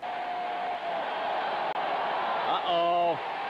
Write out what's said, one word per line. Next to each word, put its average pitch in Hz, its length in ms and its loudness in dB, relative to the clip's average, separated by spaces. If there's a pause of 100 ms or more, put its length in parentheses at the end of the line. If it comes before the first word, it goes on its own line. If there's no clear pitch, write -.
(2500)
Uh-oh, 170 640 4 (340)